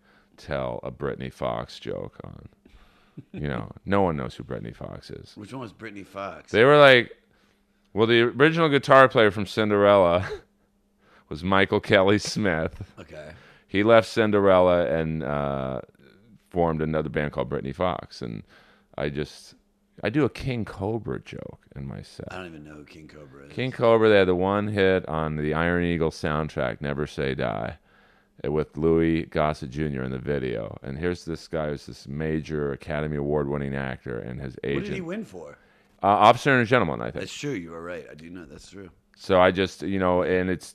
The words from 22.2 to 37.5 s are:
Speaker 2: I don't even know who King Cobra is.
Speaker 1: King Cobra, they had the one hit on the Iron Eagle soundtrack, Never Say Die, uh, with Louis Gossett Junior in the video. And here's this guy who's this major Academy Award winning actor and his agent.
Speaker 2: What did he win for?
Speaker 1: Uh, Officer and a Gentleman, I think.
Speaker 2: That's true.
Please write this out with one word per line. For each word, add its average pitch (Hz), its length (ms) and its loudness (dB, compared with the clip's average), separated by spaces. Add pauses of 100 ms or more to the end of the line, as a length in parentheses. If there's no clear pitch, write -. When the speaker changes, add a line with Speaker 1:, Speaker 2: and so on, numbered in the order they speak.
Speaker 2:
I 90 60 -14
don't 92 80 -14
even 78 180 -18
know 76 100 -20
who 73 100 -20
King 78 220 -20
Cobra 69 400 -20
is. - 60 -20
Speaker 1:
King 127 180 -6
Cobra, 113 380 4
they 104 100 8
had 95 80 6
the 92 80 4
one 98 320 0
hit 95 420 2
on 78 280 -4
the 76 180 -2
Iron 87 300 0
Eagle 82 260 0
soundtrack, 76 680 -4
Never 71 260 -4
Say 67 300 -4
Die, 58 420 -6 (640)
uh, 71 60 -4
with 76 260 -4
Louis 82 500 2
Gossett 76 440 -2
Junior 71 320 -6
in 64 80 -6
the 65 80 -8
video. 62 640 -6
And 67 160 -10
here's 87 260 -4
this 80 220 -8
guy 78 220 -4
who's 73 180 -8
this - 220 -18
major 73 640 -4
Academy 76 440 -6
Award 71 320 -2
winning 69 280 -6
actor 64 420 -8
and 62 220 -10
his 65 240 -12
agent. 71 180 -2
Speaker 2:
What - 40 -10
did - 80 -8
he 190 80 -8
win 185 220 -10
for? 78 320 -18 (460)
Speaker 1:
Uh, 95 60 -2
Officer 110 420 6
and 127 120 4
a 110 40 0
Gentleman, 90 340 0
I 58 120 -6
think. - 80 -8
Speaker 2:
That's - 120 -10
true. 143 200 -8